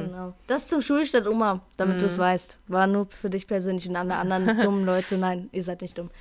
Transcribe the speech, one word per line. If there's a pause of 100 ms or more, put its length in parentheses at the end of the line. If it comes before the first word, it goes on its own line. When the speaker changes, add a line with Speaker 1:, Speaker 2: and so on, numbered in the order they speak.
(120)
Speaker 1:
Genau. (120)
Das
zum
Schulstart,
Oma, (140)
damit
Speaker 2:
Mhm.
Speaker 1:
du's
weißt.
War
nur
für
dich
persönlich
und
alle
anderen
Speaker 2:
<laughs>
Speaker 1:
dummen
Leute.
Nein,
ihr
seid
nicht
dumm.